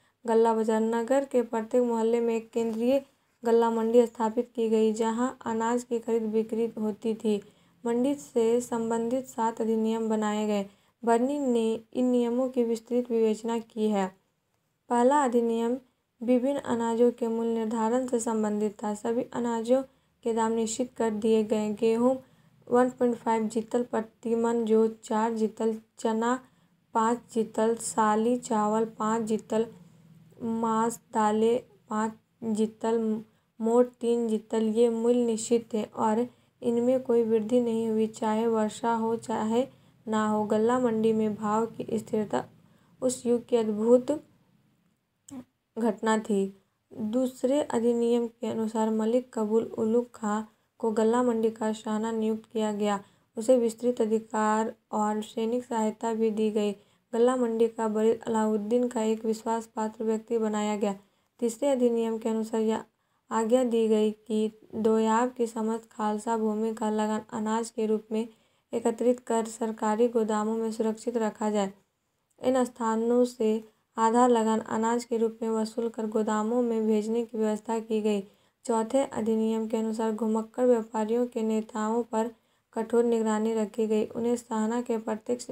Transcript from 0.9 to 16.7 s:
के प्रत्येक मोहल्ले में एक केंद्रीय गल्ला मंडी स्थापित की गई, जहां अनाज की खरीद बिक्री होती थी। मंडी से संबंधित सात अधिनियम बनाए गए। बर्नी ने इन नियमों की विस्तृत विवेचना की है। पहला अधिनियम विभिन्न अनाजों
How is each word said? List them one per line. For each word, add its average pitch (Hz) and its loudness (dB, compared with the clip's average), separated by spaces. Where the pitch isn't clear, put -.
के 247 0
प्रत्येक 233 -2
मोहल्ले 233 2
में 233 0
एक 226 -8
केंद्रीय 233 0
गल्ला 233 4
मंडी 226 4
स्थापित 226 -2
की 226 -2
गई, 220 4
जहां 226 -2
अनाज 233 -2
की 240 -4
खरीद 226 -2
बिक्री 220 -2
होती 214 -4
थी। 214 -2
मंडी 247 0
से 240 0
संबंधित 233 -2
सात 226 -4
अधिनियम 220 0
बनाए 214 0
गए। 202 -2
बर्नी 247 2
ने 226 0
इन 254 0
नियमों 247 2
की 247 0
विस्तृत 233 -2
विवेचना 226 0
की 220 -4
है। 196 0
पहला 262 4
अधिनियम 233 0
विभिन्न 254 2
अनाजों 233 2